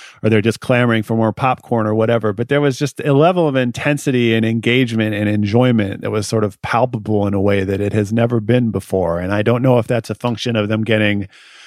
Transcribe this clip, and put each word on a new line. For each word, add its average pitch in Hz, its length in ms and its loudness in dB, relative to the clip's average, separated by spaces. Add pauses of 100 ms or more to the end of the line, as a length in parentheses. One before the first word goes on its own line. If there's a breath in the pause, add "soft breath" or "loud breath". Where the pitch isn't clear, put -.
(240 loud breath)
or 110 60 2
they're 110 120 4
just 113 180 0
clamoring 120 420 2
for 113 140 -4
more 113 180 2
popcorn 120 540 -2
or 107 80 0
whatever. 110 360 0
But 113 160 -6
there 143 140 0
was 139 160 0
just - 220 -6
a 143 140 0
level 165 340 4
of 135 80 0
intensity 123 800 0
and 113 100 2
engagement 113 720 0
and 104 120 0
enjoyment 107 760 2
that 107 100 -6
was 107 160 -4
sort 110 160 -2
of 101 180 -4
palpable 110 640 -2
in 101 80 -2
a 98 80 0
way 101 220 0
that 98 180 -2
it 101 120 -4
has 107 200 -2
never 117 260 0
been 117 300 0
before. 92 500 -2
And 90 140 -4
I 104 80 0
don't 120 220 0
know 127 160 4
if 110 80 -2
that's 120 240 -4
a 104 40 -8
function 117 400 -4
of 104 120 0
them 110 160 -2
getting 104 440 0 (400 loud breath)